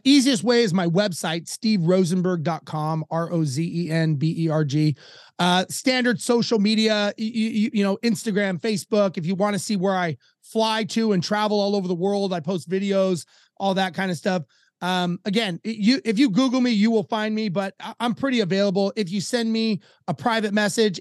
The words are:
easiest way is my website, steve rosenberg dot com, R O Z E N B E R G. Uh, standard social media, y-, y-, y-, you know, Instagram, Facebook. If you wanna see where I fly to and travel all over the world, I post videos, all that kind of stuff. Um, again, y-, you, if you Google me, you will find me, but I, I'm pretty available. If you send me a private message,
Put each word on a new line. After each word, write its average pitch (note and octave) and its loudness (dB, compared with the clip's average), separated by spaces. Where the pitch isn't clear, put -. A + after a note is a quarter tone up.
easiest C4 4
way A#3+ 4
is F#3+ 0
my F3+ 2
website, E3+ -2
steve G#3+ 0
rosenberg F3+ 2
dot D#3 -4
com, D#3 -4
R E3 -2
O E3 0
Z D3 -2
E E3+ -4
N D#3+ 2
B D3+ 0
E D#3+ 0
R D#3 2
G. D3+ 2
Uh, F3+ 2
standard B3 0
social A#3+ 0
media, G#3 2
y-, A3 -4
y-, A3 -2
y-, G#3+ 0
you G3+ 0
know, G3 0
Instagram, G3+ -2
Facebook. G#3 0
If D#3+ -4
you G3 -2
wanna G3+ 0
see - -4
where G3 0
I F3 -2
fly A3 -2
to A3 0
and F#3 2
travel G#3 0
all G3+ 0
over F#3+ -2
the F#3 -2
world, G3 -2
I F3+ -4
post E3+ -6
videos, F#3+ 0
all G3 0
that F#3 -2
kind F#3+ -2
of F3 -2
stuff. F#3 -2
Um, F3+ -2
again, G3 -2
y-, A3 -6
you, G#3+ 2
if G#3+ 0
you C4 4
Google B3+ 2
me, B3 2
you G#3+ 4
will A3 0
find G#3+ -4
me, A3 -2
but F#3+ -4
I, G#3 -12
I'm A#3 -2
pretty C4 -2
available. G3 0
If G3 -4
you G3+ -2
send A3+ -2
me A3+ 0
a E3 -2
private A3 0
message, G#3 2